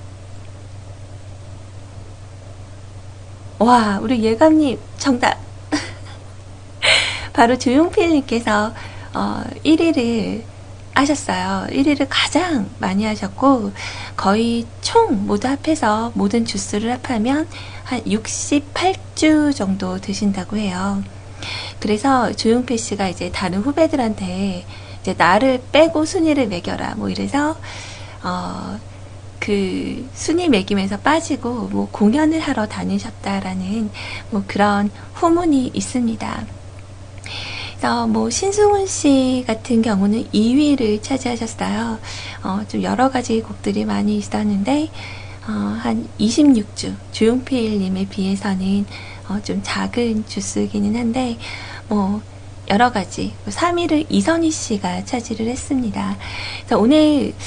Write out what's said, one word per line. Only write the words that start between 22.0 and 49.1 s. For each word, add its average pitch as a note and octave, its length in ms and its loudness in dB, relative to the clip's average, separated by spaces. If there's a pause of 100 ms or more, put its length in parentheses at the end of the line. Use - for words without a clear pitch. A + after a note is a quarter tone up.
조용필 A#3+ 440 2
씨가 G#3 300 -2
이제 F3+ 240 -4
다른 F#3 300 -2
후배들한테 G#3 1040 0 (360)
이제 F#3 160 -2
"나를 A3 440 6 (100)
빼고 D#4+ 340 4
순위를 D#4 420 2
매겨라." F3 480 -4
뭐, G3+ 140 -4
이래서, C#4 480 0 (640)
어, F3+ 560 -6 (600)
그 G3 760 -2
순위 E4+ 360 0
매김에서 G3 500 2
빠지고, B3 720 0
뭐, G3+ 200 -2
공연을 D4+ 500 4
하러 B3+ 260 0
다니셨다라는, G3 1200 -2 (420)
뭐, G3+ 140 0
그런 G#3 460 2 (220)
후문이 E4 600 4
있습니다. A3 720 -2 (1300)
그래서 A#3+ 280 0
뭐, A3 220 2
신승훈 G4 580 4
씨 C4 600 4
같은 A3+ 340 2
경우는 G#3 520 2
이 A3 200 4
위를 C4 480 4
차지하셨어요. A3+ 960 -2 (460)
어, G3+ 240 -2
좀 G#3 160 -2
여러 G3+ 260 2
가지 B3 320 0
곡들이 G#3 440 -2
많이 G#3 320 2
있었는데, G#3+ 720 0 (580)
어, A3 40 -4 (280)
한 A#3 380 -2
이십육 A#3 580 6
주, F#3 180 -6 (200)
조용필 A3+ 640 2
님에 F#3+ 260 0
비해서는, G3 800 0 (440)